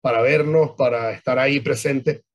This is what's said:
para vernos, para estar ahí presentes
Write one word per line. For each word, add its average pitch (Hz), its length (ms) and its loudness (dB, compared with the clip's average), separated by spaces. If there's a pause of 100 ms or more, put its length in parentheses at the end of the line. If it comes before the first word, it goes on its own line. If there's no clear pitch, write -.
para 117 200 0
vernos, 151 560 2
para 117 340 0
estar 127 280 -2
ahí 139 200 2
presentes 135 600 -2 (140)